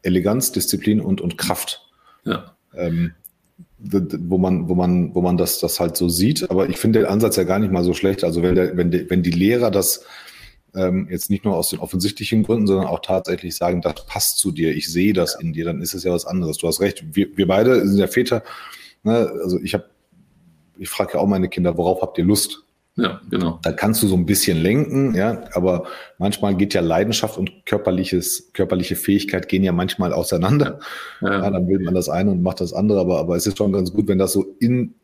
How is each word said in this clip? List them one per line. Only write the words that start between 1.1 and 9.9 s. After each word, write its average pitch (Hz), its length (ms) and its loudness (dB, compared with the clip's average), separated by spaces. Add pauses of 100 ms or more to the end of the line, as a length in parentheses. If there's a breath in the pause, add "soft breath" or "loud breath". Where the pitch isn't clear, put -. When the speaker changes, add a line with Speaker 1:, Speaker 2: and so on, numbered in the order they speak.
Speaker 1:
und 87 160 -4
Kraft. - 500 -6 (360 soft breath)
Speaker 2:
Ja. - 280 -6 (220)
Speaker 1:
Ähm, 85 380 -2 (680)
d-, 101 240 -2
d-, - 160 -4 (100)
wo 92 80 0
man, 90 320 0
wo 90 60 0
man, 90 400 2
wo 90 80 0
man 90 160 2
das, 87 200 0
das - 220 -2
halt 85 160 0
so 87 140 0
sieht. 92 400 0
Aber 92 180 2
ich 87 80 -4
finde 110 240 2
den - 80 2
Ansatz 107 280 2
ja 92 80 2
gar 92 140 4
nicht 101 140 0
mal 87 120 2
so 87 100 2
schlecht. 95 300 0
Also 85 180 0
wenn 90 120 4
der, 90 220 2
wenn 87 140 2
die, 87 180 0
wenn 90 140 2
die 85 80 2
Lehrer 107 400 2
das, 95 340 -2 (720 loud breath)